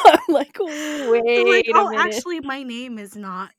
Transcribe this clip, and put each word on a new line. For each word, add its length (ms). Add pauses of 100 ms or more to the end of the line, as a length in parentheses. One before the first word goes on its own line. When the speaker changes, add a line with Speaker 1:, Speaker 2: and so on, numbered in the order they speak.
Speaker 1:
I'm 140 (100)
like, 300
Speaker 2:
They're 880
like, 200
Speaker 1:
"Wait 40
a 40
Speaker 2:
"Oh, 160
Speaker 1:
minute." 140
Speaker 2:
actually, 360
my 220
name 360
is 180
not 420